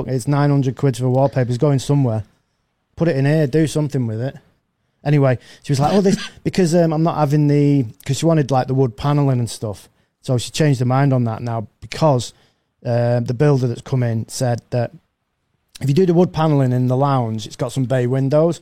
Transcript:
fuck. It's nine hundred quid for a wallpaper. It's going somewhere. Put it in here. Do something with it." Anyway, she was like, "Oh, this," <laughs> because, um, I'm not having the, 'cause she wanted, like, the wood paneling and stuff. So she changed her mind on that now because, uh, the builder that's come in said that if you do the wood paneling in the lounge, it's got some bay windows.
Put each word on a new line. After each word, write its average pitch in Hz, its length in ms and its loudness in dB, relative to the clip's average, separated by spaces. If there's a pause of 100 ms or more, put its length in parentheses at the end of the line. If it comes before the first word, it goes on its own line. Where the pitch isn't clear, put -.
fuck. - 40 -8
It's 127 200 -4
nine 143 240 2
hundred 135 240 0
quid 139 220 -2
for 127 80 -4
a 127 60 0
wallpaper. 131 380 0
It's 123 80 -2
going 139 220 2
somewhere. 123 440 0 (720)
Put 165 120 0
it 160 100 0
in 135 80 0
here. 151 220 2
Do 156 180 2
something 143 400 -2
with 110 160 -6
it." 135 140 -8 (680)
Anyway, 139 360 2 (240)
she - 80 -8
was 131 80 0
like, 147 140 2
"Oh, 202 80 4
this," 196 160 2 (140)
<laughs> - 120 -20
because, 175 320 0
um, 165 180 2
I'm 156 100 0
not 165 140 0
having 151 300 2
the, 143 380 2 (200)
'cause 135 120 -2
she - 80 -4
wanted, 156 260 2
like, 127 160 0
the 135 60 -4
wood 131 240 0
paneling 143 420 0
and 117 100 -2
stuff. - 400 -10 (320)
So 127 160 -2
she - 140 -6
changed 147 300 0
her 127 40 0
mind 131 280 2
on 123 100 2
that 110 180 -6
now 117 260 -6 (120)
because, - 540 -2 (520)
uh, 120 360 0
the 120 120 -4
builder 131 340 2
that's 120 140 -6
come 127 220 -2
in 113 240 -2
said 120 340 -4 (100)
that 120 200 -2 (880)
if 131 60 -2
you 139 80 2
do 190 100 4
the 175 80 2
wood 180 200 2
paneling 143 400 2
in 127 140 0
the 127 100 0
lounge, 123 500 -2
it's - 80 -18
got 123 160 -6
some 135 140 -2
bay 123 220 -2
windows. 135 540 0